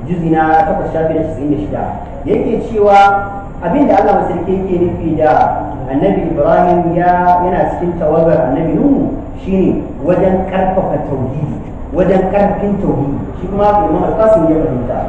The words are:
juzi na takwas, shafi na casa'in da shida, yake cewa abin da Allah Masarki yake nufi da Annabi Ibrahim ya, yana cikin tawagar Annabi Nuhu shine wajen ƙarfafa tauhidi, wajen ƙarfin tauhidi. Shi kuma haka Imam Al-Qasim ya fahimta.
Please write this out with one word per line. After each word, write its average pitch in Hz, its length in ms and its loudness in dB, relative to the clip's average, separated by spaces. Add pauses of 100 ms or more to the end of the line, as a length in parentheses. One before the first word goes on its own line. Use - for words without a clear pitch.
juzi 165 320 -4
na 160 320 2
takwas, 185 240 -4
shafi 160 240 -2
na 156 80 -2
casa'in 139 240 -6
da 139 160 0
shida, - 200 -6 (440)
yake 233 400 -2
cewa 208 320 4 (640)
abin 254 240 2
da 202 160 4
Allah 196 240 2
Masarki 175 320 -4
yake 185 160 -2
nufi 170 400 -2
da - 480 2 (240)
Annabi 175 480 0
Ibrahim 175 640 2
ya, 180 480 4
yana - 320 0
cikin 175 160 -2
tawagar 156 560 2
Annabi 151 240 0
Nuhu - 400 2 (240)
shine 180 480 0 (160)
wajen 185 480 2
ƙarfafa 185 560 -2
tauhidi, 131 480 -4 (400)
wajen 185 320 2
ƙarfin 196 560 0
tauhidi. 143 340 -2 (220)
Shi - 80 -6
kuma 196 240 -2
haka 208 160 2
Imam 180 160 0
Al-Qasim 220 480 2
ya 156 80 2
fahimta. 123 380 -2 (120)